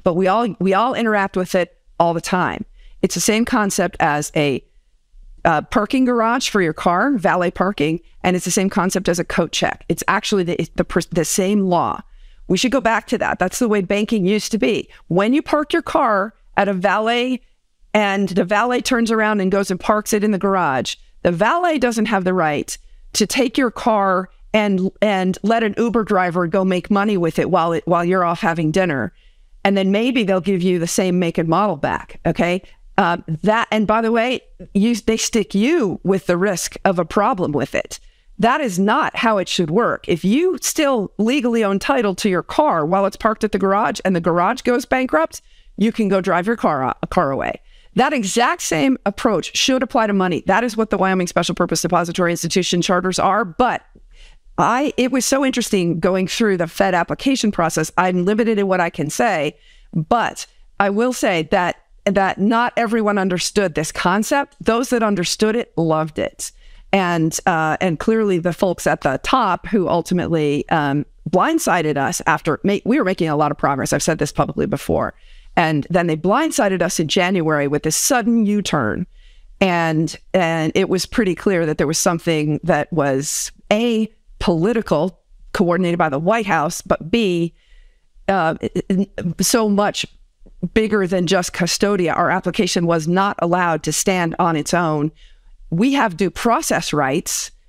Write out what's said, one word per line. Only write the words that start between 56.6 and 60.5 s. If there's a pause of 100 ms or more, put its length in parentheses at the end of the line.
Fed
application
process.
I'm
limited
in
what
I
can
say, (360)
but (340)